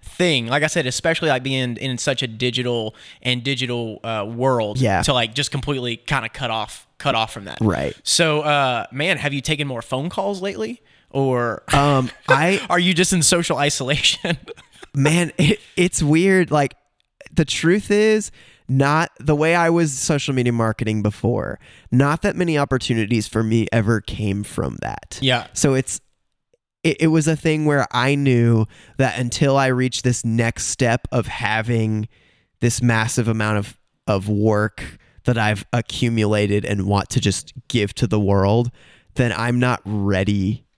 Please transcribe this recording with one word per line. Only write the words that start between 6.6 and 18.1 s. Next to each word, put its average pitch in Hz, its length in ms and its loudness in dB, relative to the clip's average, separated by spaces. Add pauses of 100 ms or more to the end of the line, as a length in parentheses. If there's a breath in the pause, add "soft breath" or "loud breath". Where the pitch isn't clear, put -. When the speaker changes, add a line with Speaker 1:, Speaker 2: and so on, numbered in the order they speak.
Speaker 1:
cut 131 180 0
off 110 160 0
from 101 140 -14
that. 73 140 -12
Speaker 2:
Right. 85 440 0
Speaker 1:
So, 156 380 0
uh, 139 500 0
man, 151 260 -2
have 139 160 -4
you 139 60 -2
taken 147 260 -4
more 123 160 -6
phone 139 280 -4
calls 196 300 -4
lately? 220 400 -6 (300 soft breath)
Or 123 520 0 (100)
Speaker 2:
Um, 139 380 4 (180)
I 170 360 2
Speaker 1:
<laughs> - 40 -14
are 175 120 2
you 180 120 2
just 175 200 2
in 175 100 2
social 170 340 2
isolation? 143 800 -2 (300)
<laughs> - 280 -20
Speaker 2:
Man, 151 440 2
it, 151 220 2 (160)
it's 180 260 2
weird. 175 480 4
Like, 147 240 0 (580)
the 165 140 4
truth 185 440 0
is, 214 400 2 (380 soft breath)